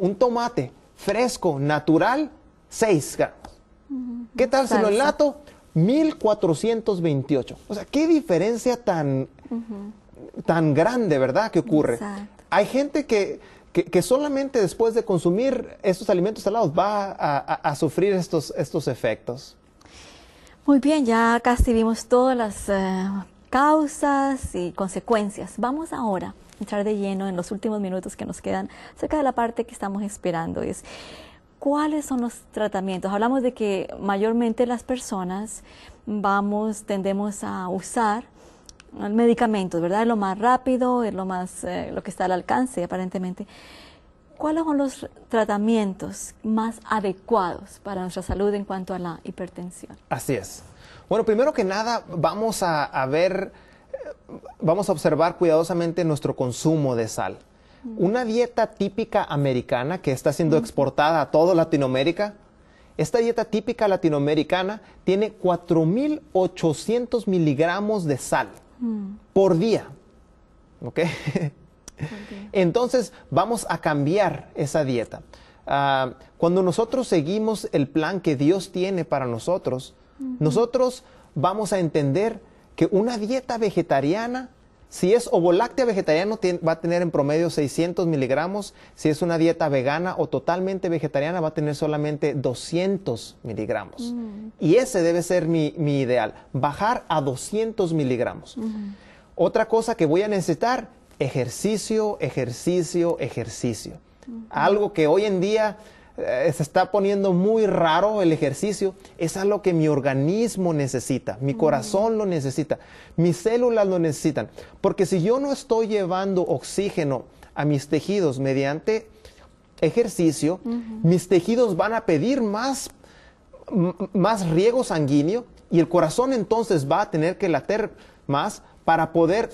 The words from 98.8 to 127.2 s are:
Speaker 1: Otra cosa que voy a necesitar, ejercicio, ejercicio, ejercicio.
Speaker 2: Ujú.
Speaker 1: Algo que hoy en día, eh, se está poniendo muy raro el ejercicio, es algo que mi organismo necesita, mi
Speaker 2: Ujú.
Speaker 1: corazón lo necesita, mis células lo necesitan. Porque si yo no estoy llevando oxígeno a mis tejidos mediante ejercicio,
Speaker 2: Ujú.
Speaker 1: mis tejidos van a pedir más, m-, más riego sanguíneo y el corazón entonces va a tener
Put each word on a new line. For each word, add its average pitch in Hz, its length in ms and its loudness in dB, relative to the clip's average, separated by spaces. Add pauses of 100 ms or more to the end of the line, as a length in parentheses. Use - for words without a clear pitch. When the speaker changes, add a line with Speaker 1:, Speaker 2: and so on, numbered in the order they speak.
Speaker 1:
Otra 214 320 2
cosa 226 260 0
que 165 120 2
voy 165 160 2
a 214 60 -2
necesitar, 202 600 0 (320)
ejercicio, 202 1000 -2
ejercicio, 165 1000 -2
ejercicio. 117 720 -6 (320)
Speaker 2:
Ujú. 226 240 -12
Speaker 1:
Algo 196 420 2
que 156 140 4
hoy 185 180 4
en 196 160 0
día, 214 360 0 (400)
eh, 127 380 0
se - 100 -4
está 185 260 2
poniendo 196 420 2
muy 208 340 4
raro 180 540 2
el 170 120 4
ejercicio, 185 640 -2 (240)
es 165 180 -4
algo 202 260 0
que 185 100 2
mi 160 140 4
organismo 156 880 0
necesita, 127 640 -2
mi 135 120 0
Speaker 2:
Ujú. - 80 -6
Speaker 1:
corazón 165 580 2
lo 214 80 -2
necesita, 139 520 -2 (380)
mis 170 200 2
células 226 500 2
lo 185 140 0
necesitan. 147 480 -2 (320)
Porque 196 260 2
si 185 160 0
yo 226 160 2
no 277 140 -2
estoy 226 340 -2
llevando 190 560 0
oxígeno 151 800 -2 (300)
a 143 100 -2
mis 143 240 0
tejidos 160 520 0
mediante 139 680 -2 (720)
ejercicio, 175 840 2
Speaker 2:
Ujú. 240 160 -4 (220)
Speaker 1:
mis 170 260 4
tejidos 202 480 2
van 202 180 0
a 220 120 -2
pedir 220 360 2
más, 226 480 -4 (800)
m-, 180 240 0 (180)
más 196 380 2
riego 226 340 2
sanguíneo 156 600 2 (260)
y 170 100 4
el 156 80 2
corazón 180 440 2
entonces 208 580 0
va 175 120 2
a 208 80 -4
tener 165 280 0